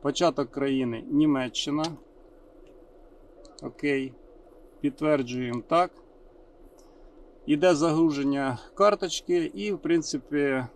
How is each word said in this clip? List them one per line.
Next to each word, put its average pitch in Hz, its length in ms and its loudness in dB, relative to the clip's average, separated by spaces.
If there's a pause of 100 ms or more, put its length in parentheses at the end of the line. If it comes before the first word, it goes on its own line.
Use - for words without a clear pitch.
Початок 147 500 -2
країни 135 560 -2
Німеччина. 147 760 0 (1800)
Окей. 135 500 -4 (680)
Підтверджуємо 127 840 -2
так. 175 240 2 (1500)
Іде 151 300 4
загруження 139 840 0 (140)
карточки 180 800 0
і, 202 180 -4
в 175 80 -4
принципі 143 840 0 (100)